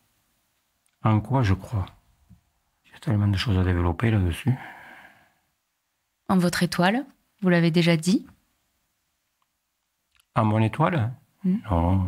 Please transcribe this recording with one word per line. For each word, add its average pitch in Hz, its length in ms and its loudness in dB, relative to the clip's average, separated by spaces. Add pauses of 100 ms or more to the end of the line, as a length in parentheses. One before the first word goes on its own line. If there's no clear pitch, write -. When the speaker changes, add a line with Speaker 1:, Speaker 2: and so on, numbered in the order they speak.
(1040)
Speaker 1:
En 107 180 2
quoi 127 220 -2
je 98 100 2
crois ? 95 320 -6 (1000)
Il - 60 -20
y - 40 -20
a - 40 -20
tellement 104 280 0
de 98 100 0
choses 95 200 -2
à 92 60 2
développer 87 480 0
là-dessus. 95 420 0 (1700)
Speaker 2:
En 190 100 0
votre 175 260 0
étoile, 196 420 0 (360)
vous 185 80 0
l'avez 170 220 4
déjà 170 240 2
dit. 180 300 0 (2000)
Speaker 1:
En 120 80 4
mon 107 180 2
étoile ? 127 520 0 (300)
Speaker 2:
Hmm. 185 140 0 (120)
Speaker 1:
Non. 92 380 2